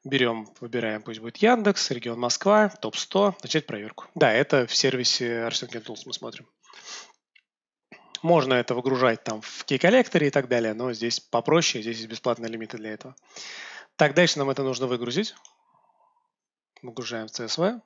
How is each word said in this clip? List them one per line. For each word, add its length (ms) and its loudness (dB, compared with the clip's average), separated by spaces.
Берем, 560 -2
выбираем, 420 -4
пусть 200 -12
будет 160 -12
Яндекс, 560 2
регион 260 -6
Москва, 500 4
топ-сто, 720 0
начать 240 -2
проверку. 420 -12
Да, 160 4
это 340 4
в 80 -8
сервисе 720 0
Арсенал 380 -6
Tools 220 -14
мы 80 -12
смотрим. 360 -12
Можно 300 6
это 200 2
выгружать 480 2
там 180 -8
в 260 -14
кей-коллекторе 600 4
и 40 2
так 180 0
далее, 260 2
но 180 -4
здесь 280 -4
попроще, 600 0
здесь 180 -6
есть 100 -12
бесплатные 420 -4
лимиты 260 -10
для 140 -10
этого. 240 -14
Так, 200 4
дальше 260 4
нам 100 0
это 140 -2
нужно 240 -2
выгрузить. 480 -2
Выгружаем 460 -10
в 20 -16
C 140 -8
S 140 -6
V. 260 0